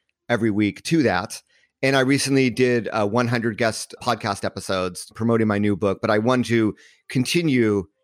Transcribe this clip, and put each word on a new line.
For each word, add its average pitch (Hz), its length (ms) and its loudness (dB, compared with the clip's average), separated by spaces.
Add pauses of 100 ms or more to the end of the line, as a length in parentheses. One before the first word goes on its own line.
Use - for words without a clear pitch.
(300)
every 117 200 0
week 101 340 0
to 165 200 2
that. 107 400 -2 (400)
And 135 140 2
I - 20 4
recently 135 500 2
did, 120 440 2
uh, 107 120 0
one 117 220 0
hundred 117 300 -2
guest 110 440 -4
podcast 110 440 -4
episodes 92 680 -6
promoting 113 340 2
my 104 100 2
new 104 180 0
book, 98 240 -2
but 107 100 -2
I 107 100 2
want 123 260 2
to 113 280 2 (360)
continue, 127 720 0 (200)